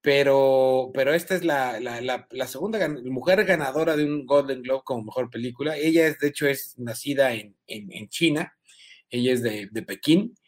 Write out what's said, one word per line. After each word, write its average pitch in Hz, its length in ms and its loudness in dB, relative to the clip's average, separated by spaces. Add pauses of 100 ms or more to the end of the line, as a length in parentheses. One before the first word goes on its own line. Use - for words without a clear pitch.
Pero, 135 880 4
pero 135 220 0
esta 170 200 -2
es 170 120 -4
la, 127 340 -2
la, 120 220 -8
la, 127 280 -6
la 127 160 -6
segunda 208 320 -6
gan-, 151 260 -4
mujer 160 420 0
ganadora 156 500 0
de 151 80 0
un 147 220 0
Golden 139 340 2
Globe 131 240 -4
como 117 200 -6
mejor 120 260 -6
película. 127 480 -6
Ella 160 280 4
es, 151 120 0
de 147 100 0
hecho, 143 180 -2
es 135 320 -4
nacida 127 540 0
en, 104 240 -10 (100)
en, 104 240 -12
en 104 200 -14
China. 160 440 0 (540)
Ella 123 240 0
es 123 100 0
de, 107 300 -4
de 110 100 -8
Pekín. 170 540 0 (120)